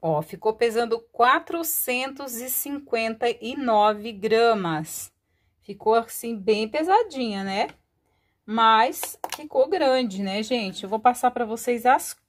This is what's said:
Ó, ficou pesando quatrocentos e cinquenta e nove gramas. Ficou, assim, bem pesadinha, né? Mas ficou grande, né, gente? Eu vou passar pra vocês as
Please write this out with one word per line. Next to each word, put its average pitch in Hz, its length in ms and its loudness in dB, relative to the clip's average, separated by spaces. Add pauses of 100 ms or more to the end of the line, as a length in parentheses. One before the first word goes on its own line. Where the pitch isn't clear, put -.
Ó, 160 220 0
ficou 214 300 -4
pesando 233 600 -2
quatrocentos 269 1200 0
e 247 120 -10
cinquenta 240 800 -4
e 233 280 -6
nove 214 560 2
gramas. 202 1000 0 (480)
Ficou, 214 340 0
assim, 233 420 -2
bem 214 320 0
pesadinha, 294 760 0
né? 196 240 -2 (800)
Mas 226 720 2 (160)
ficou 311 340 0
grande, 262 540 0
né, 196 180 -4
gente? 214 440 -4
Eu 196 40 -8
vou 214 120 -2
passar 247 320 2
pra 247 120 -4
vocês 226 400 -4
as - 320 2 (120)